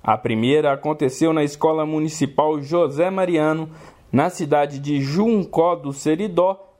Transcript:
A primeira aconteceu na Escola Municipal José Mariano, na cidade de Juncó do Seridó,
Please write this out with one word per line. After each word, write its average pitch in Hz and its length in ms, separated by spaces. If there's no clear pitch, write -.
A 110 160
primeira 127 520
aconteceu 147 640
na 156 100
Escola 156 440
Municipal 156 720
José 151 480
Mariano, 160 640
na 147 160
cidade 147 500
de 143 220
Juncó 175 720
do 147 200
Seridó, 180 840